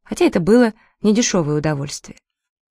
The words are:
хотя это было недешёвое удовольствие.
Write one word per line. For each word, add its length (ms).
хотя 220
это 140
было 340
недешёвое 560
удовольствие. 600